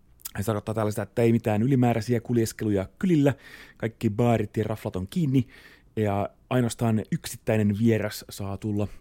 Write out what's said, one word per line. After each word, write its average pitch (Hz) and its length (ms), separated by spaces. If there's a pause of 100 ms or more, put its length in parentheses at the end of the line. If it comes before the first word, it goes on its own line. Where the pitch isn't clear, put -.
(380)
Se 101 80
tarkoittaa 107 280
täällä 107 160
sitä, 107 120
että 117 200
ei 117 100
mitään 110 300
ylimääräisiä 120 580
kuljeskeluja 110 680 (100)
kylillä. 147 360 (420)
Kaikki 113 340
baarit 113 460
ja 107 80
raflat 107 320
on 92 120
kiinni. 139 380 (500)
Ja 104 320 (220)
ainoastaan 117 520 (100)
yksittäinen 107 680
vieras 107 520
saa 98 260
tulla 104 320 (120)